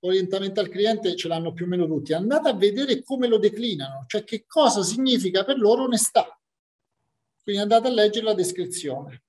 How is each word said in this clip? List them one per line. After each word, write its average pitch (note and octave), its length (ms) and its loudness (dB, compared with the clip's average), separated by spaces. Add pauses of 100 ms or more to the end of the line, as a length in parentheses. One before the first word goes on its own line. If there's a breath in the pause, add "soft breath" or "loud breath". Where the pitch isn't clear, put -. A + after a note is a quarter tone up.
orientamento F#3+ 600 -2
al F3+ 80 -2
cliente, G3+ 460 0
ce - 140 -6
l'hanno E3 240 -4
più E3+ 140 -6
o - 20 -6
meno F3 180 0
tutti, D3+ 260 -4
andate C4 360 0
a A#3+ 60 2
vedere G#3 480 0
come B3+ 260 -2
lo A3 100 4
declinano, F3 680 -2
cioè G#3 160 -4
che G#3+ 220 -10
cosa B3 360 2
significa G3 640 0
per C4+ 120 0
loro A#3+ 280 4
onestà. - 540 0 (1040)
Quindi G3+ 200 -2
andate A3+ 240 4
a B3+ 60 0
leggere G#3+ 320 4
la G#3+ 100 2
descrizione. F3 960 -6